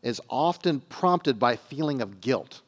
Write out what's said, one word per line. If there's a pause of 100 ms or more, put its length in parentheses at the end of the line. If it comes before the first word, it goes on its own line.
is (100)
often
prompted
by
a
feeling
of
guilt